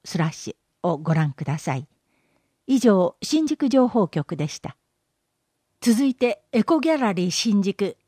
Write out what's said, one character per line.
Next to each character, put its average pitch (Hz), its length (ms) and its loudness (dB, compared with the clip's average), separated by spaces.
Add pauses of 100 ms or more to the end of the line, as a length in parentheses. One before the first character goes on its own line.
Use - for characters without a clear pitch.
ー - 40 -20
ス - 100 -6
ラ 160 120 0
ッ - 20 -10
シ - 240 -14 (260)
ュ 175 60 -2
を 160 100 -2
ご 160 160 0
覧 151 180 0
く - 120 -10
だ 151 140 -4
さ 139 180 -6
い。 131 100 -10 (800)
以 262 140 2
上、 196 420 4
新 311 240 0
宿 285 220 -2
情 254 180 4
報 214 220 0
局 - 260 -6
で 147 140 -4
し - 100 -14
た。 - 180 -14 (1040)
続 240 240 2
い 262 120 0
て、 240 340 -2
エ 220 140 2
コ 320 160 2
ギ 320 100 0
ャ 311 80 0
ラ 233 140 0
リ 180 160 -2
ー - 20 -4
新 202 320 0
宿、 190 340 -4 (120)